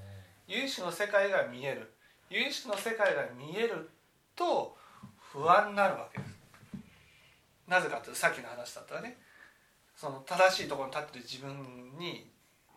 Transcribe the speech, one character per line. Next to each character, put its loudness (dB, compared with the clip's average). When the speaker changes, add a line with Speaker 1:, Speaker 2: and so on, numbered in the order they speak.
Speaker 1:
う -14
ん。 -16
Speaker 2:
由 -4
意 -2
識 -6
の -4
世 0
界 4
が 4
見 -10
え -2
る。 -12
由 0
意 -4
識 -8
の -2
世 -2
界 4
が 0
見 -8
え 2
る -4
と 0
不 4
安 8
に -6
な 6
る 0
わ -8
け -8
で -6
す。 -14
な 6
ぜ 2
か -4
と -8
い -10
う -8
と、 -6
さ 6
っ -2
き -6
の -10
話 -10
だ -14
っ -20
た -12
ら -6
ね、 -12
そ -8
の -8
正 6
し -4
い -6
と -4
こ -2
ろ -6
に -8
立 -4
っ -12
て -14
る -14
自 -10
分 -12
に -10